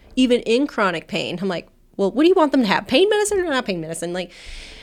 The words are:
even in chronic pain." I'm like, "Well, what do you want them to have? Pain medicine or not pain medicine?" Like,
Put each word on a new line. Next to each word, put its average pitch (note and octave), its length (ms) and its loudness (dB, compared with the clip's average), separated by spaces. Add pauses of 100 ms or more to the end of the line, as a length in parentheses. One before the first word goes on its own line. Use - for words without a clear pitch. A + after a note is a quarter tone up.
(160)
even B3 240 4
in B3 260 0
chronic F#3 400 -2
pain." E3 340 -6
I'm G3 80 -4
like, F3 200 -6 (280)
"Well, G3 140 0
what A#3+ 140 2
do E4+ 40 6
you F#4 60 4
want D#4 180 2
them C4+ 100 4
to A3+ 40 0
have? F3 200 0
Pain E4+ 220 4
medicine G#4 300 0
or F4+ 60 0
not C4 220 -2
pain F3+ 140 -4
medicine?" E3 320 -8
Like, F3+ 200 -8 (500)